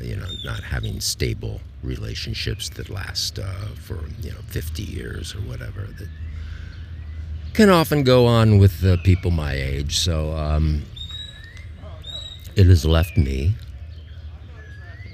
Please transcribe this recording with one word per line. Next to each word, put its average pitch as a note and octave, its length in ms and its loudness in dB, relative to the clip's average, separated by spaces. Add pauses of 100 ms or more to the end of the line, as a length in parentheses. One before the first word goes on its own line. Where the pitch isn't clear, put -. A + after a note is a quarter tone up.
you A#1+ 120 -6
know, - 120 -8 (180)
not - 180 -8
having - 380 -4
stable - 600 -4 (220)
relationships A2 880 -6
that - 200 -12
last, - 480 -6
uh, G2 280 -8 (140)
for, - 200 -10 (200)
you - 100 -8
know, - 160 -12
fifty - 360 -6
years - 520 -8
or G2+ 40 -10
whatever, G2 440 -8 (160)
that - 100 -12 (1500)
can G#3 160 8
often D#3 320 6
go B2+ 240 8
on A2 320 8
with, G2 260 8
uh, F#2 200 6
people F2+ 260 6
my D2+ 220 0
age. C#2 460 -2
So, D#2 380 0
um, D2+ 460 2 (1700)
it F#2+ 100 6
has F2 180 8
left E2 320 2
me C#2 380 2 (1600)